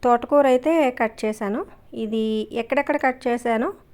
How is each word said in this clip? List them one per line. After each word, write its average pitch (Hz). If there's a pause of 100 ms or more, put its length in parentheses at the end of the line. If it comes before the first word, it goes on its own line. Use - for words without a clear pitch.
తోటకూర 247
అయితే 262
కట్ 226
చేశాను. 214 (280)
ఇది 220
ఎక్కడెక్కడ 285
కట్ 262
చేశానో 240 (220)